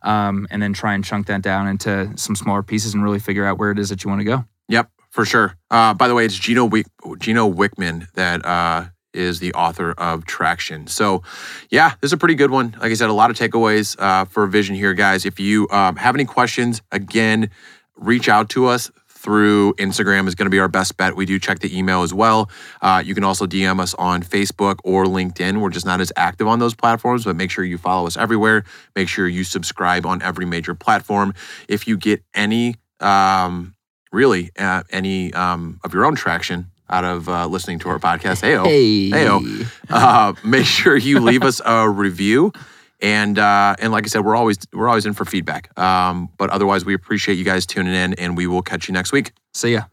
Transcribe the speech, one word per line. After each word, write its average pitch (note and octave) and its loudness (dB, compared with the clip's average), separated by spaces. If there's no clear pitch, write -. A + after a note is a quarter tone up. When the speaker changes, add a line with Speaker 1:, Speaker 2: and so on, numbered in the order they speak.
Speaker 1:
um, G2+ 0
and G#2 -4
then G2+ -2
try G#2 -2
and F#2+ -2
chunk G2+ -4
that G2 -2
down G2 -2
into G2 -2
some - -4
smaller G2 -2
pieces G#2+ -4
and G#2 0
really G#2 0
figure G2 -4
out G2 -2
where G#2 -2
it G#2 -2
is G2+ -2
that F#2+ -8
you G2+ -6
wanna G2+ -2
go. B2 0
Speaker 2:
Yep, A#2 -2
for A2+ 0
sure. G#2 2
Uh, A2+ 4
by B2 4
the A#2+ 2
way, A#2 4
it's G2 -2
Gino A#2 2
Wick-, G#2+ 0
Gino A2 2
Wickman F2 -2
that, F2 -2
uh, E2+ 0
is F2 -4
the F2+ -6
author F2 -2
of E2 -4
Traction. E2 -4
So, F#2+ 0
yeah, D#3 4
this C#3+ -2
is D#3+ 2
a E3+ 0
pretty E3 2
good C3+ 4
one. A#2+ -2
Like A2+ -2
I A2 0
said, A2 0
a G#2+ 0
lot A2+ 4
of G#2+ -6
takeaways, G#2+ 0
uh, F#2+ 2
for G#2 0
vision G2 0
here, G2 0
guys. F#2+ 2
If - -6
you, G#2 2
um, F#2+ 2
have B2 2
any C#3+ 0
questions, A#2+ -2
again, A2 0
reach A#2 -2
out G#2+ 2
to B2+ 2
us A#2+ -2
through G#2 2
Instagram G2 0
is F2+ -4
gonna G2 0
be F#2+ 4
our F#2 4
best F#2 -2
bet. F#2 -2
We F#2+ -2
do F#2+ -2
check F#2 -4
the F2+ -6
email F#2 0
as E2+ -4
well. A2 2
Uh, F#2 2
you F#2+ -6
can G2+ -2
also G2 -2
D F#2+ -2
M F#2 0
us F#2 -4
on F2+ -2
Facebook G2 -2
or F#2+ 2
LinkedIn. F#2 -2
We're G2 -2
just F2 -6
not F#2 0
as F2+ -2
active F2+ 0
on A#2 2
those A#2 0
platforms, A#2 0
but F2+ -2
make F2+ -4
sure F#2 -4
you F2 -6
follow F2+ 0
us E2+ -6
everywhere. G#2+ 2
Make F#2+ -2
sure F#2 -2
you F2+ -4
subscribe F2 -2
on F2+ -2
every F2+ -6
major E2+ -6
platform. G2+ 0
If G2+ -4
you A2 0
get G#2 0
any, A#2 0
um, F#2+ 2
really, F#2+ 2
uh, F#2 -2
any, F#2+ -4
um, F2 -4
of F2 -8
your G#2+ 2
own D3+ 2
traction F2+ -4
out F2+ 0
of, F2 -4
uh, F2 -2
listening F2 -6
to E2+ -8
our C#2+ -2
podcast, F2+ -2
heyo, A2+ 2
Speaker 1:
Hey. A2 4
Speaker 2:
heyo, A2 0
uh, A2+ 4
make B2+ 4
sure - 4
you C3+ 2
leave B2 4
us C3 0
a A2+ 4
review. G2+ 0
And, G#2 0
uh, G2+ 4
and A2+ -2
like G#2 0
I - -6
said, G#2+ 0
we're G#2+ 4
always, A2+ 2
we're A2+ -2
always A2 2
in G#2 -4
for G2 -6
feedback. D#2 -6
Um, F2+ 0
but G2 -2
otherwise, G2 2
we G2 -2
appreciate G2 -2
you F2+ -4
guys F#2 0
tuning F#2 -2
in, F#2 0
and F2 -4
we F2+ -2
will F2+ 0
catch F2+ -8
you F#2+ -6
next F#2 -4
week. - 0
Speaker 1:
See A#2+ -2
ya. A2 0